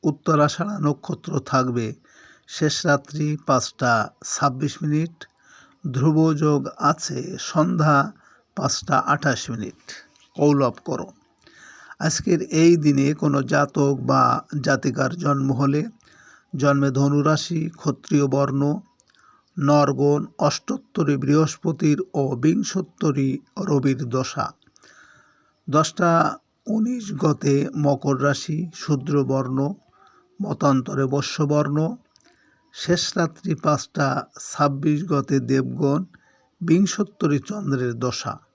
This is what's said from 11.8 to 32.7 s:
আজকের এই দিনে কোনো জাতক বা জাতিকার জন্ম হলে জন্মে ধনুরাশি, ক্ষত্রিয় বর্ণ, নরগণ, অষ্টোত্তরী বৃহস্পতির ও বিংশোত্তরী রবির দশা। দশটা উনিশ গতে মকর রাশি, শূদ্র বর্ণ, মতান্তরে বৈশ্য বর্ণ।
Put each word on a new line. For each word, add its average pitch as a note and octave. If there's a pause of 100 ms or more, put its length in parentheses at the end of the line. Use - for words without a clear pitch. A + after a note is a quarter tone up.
আজকের D#3+ (220)
এই E3+ (100)
দিনে C#3
কোনো D3
জাতক C#3+ (140)
বা C3 (420)
জাতিকার C3+ (120)
জন্ম C#3+ (120)
হলে C#3 (720)
জন্মে C#3 (100)
ধনুরাশি, D3 (180)
ক্ষত্রিয় C#3+
বর্ণ, C#3 (960)
নরগণ, C#3+ (260)
অষ্টোত্তরী -
বৃহস্পতির D3+ (220)
ও - (200)
বিংশোত্তরী D3+ (400)
রবির C3+ (160)
দশা। C3 (1200)
দশটা D#3 (560)
উনিশ A3 (180)
গতে C#3+ (280)
মকর C#3
রাশি, C#3+ (240)
শূদ্র C#3+ (100)
বর্ণ, C3 (800)
মতান্তরে C3+
বৈশ্য C#3 (140)
বর্ণ। D3 (1000)